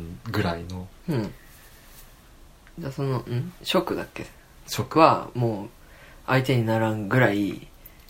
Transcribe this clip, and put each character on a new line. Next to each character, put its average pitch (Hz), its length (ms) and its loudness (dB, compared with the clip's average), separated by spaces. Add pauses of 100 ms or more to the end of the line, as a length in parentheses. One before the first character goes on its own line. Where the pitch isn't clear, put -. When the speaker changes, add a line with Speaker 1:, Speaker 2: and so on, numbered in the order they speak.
(300)
Speaker 1:
ぐ 104 140 0
ら 85 140 -2
い 82 80 -10
の。 90 220 -10 (220)
Speaker 2:
う 165 60 0
ん。 104 180 -2 (1400)
じ 170 80 -10
ゃ 139 40 -4
あ、 - 20 -6
そ 139 120 -6
の、 131 160 -2
ん？ 127 340 -4 (100)
蜀 175 320 0
だ - 80 -6
っ - 100 -10
け？ - 140 -12 (400)
Speaker 1:
蜀。 - 320 0
Speaker 2:
は、 123 340 6
も 113 300 -2
う、 107 40 -12 (600)
相 131 160 4
手 127 140 2
に 117 80 2
な 113 120 2
ら 110 160 2
ん 107 140 -4
ぐ 120 120 2
ら 117 120 6
い、 101 360 -2 (420)